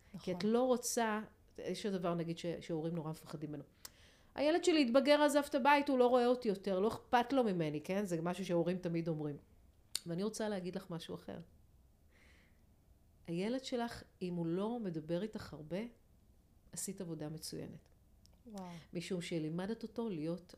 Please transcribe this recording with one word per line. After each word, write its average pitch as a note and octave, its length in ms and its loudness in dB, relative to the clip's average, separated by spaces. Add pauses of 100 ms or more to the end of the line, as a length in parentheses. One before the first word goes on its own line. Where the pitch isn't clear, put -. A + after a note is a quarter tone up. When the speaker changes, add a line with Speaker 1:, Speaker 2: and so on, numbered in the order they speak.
(140)
Speaker 1:
נכון. F3 100 -14
Speaker 2:
כי F3+ 80 -2
את F3 120 -2
לא A3+ 180 4
רוצה, A#3 580 2 (380)
יש - 280 -6
הדבר, F3+ 280 0
נגיד, E3+ 240 -2
ש-, - 80 -8 (140)
שהורים E3 340 -4
נורא D#3+ 160 -4
מפחדים D#3 400 -8
ממנו. D3 140 -8 (680)
"הילד D#4+ 300 2
שלי D#4+ 180 6
התבגר, C#4 400 6
עזב C#4+ 260 6
את - 60 -2
הבית, C#4+ 340 6
הוא C4 100 4
לא B3 80 8
רואה A#3+ 200 6
אותי B3 220 2
יותר, F#3+ 320 0
לא G#3+ 80 4
אכפת A#3+ 440 2
לו C4 120 4
ממני", D#3+ 360 0
כן? F#3+ 240 -2
זה E3+ 180 -2
משהו F3 220 -2
שהורים F3 340 2
תמיד E3+ 300 -2
אומרים. D3+ 280 -2 (680)
ואני E3+ 160 -4
רוצה G#3+ 260 -4
להגיד F3+ 280 -6
לך F#3 140 -10
משהו E3+ 240 -8
אחר. - 240 -12 (1900)
הילד G#3 380 -4
שלך, A#3 380 -4 (200)
אם F3+ 120 -4
הוא E3+ 120 -2
לא G3+ 340 -2
מדבר E3+ 420 -4
איתך G#3+ 300 -8
הרבה, D3+ 260 -8 (960)
עשית F#3+ 280 -8
עבודה D#3+ 280 -6
מצוינת. D#3 600 -10 (580)
Speaker 1:
וואו. G3+ 180 -10 (280)
Speaker 2:
משום F3+ 280 -4
שלימדת E3+ 600 -4
אותו A#3 260 -4
להיות E3+ 500 -4